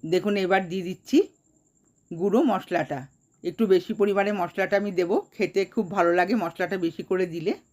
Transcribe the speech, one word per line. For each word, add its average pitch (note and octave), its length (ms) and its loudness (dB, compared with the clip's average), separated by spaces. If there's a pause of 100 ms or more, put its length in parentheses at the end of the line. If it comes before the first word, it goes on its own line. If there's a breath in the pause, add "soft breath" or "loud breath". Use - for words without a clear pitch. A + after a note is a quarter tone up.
দেখুন, F3+ 320 -2 (100)
এবার F#3+ 260 2
দিয়ে F3+ 180 -6
দিচ্ছি F#3+ 300 0 (920)
গুঁড়ো F#3 300 0 (100)
মশলাটা। D#3 500 -4 (440)
একটু F3 220 -2
বেশি F#3 340 4
পরিমাণে G3+ 320 2
মশলাটা F#3 480 -2
আমি G3+ 100 -4 (100)
দেব, F3 100 0 (240)
খেতে F#3+ 260 -2 (140)
খুব A3 100 0 (120)
ভালো E3+ 220 4
লাগে F3+ 240 2
মশলাটা E3+ 360 -4
বেশি E3+ 320 -4
করে F#3 140 2 (100)
দিলে। E3+ 180 -2 (200)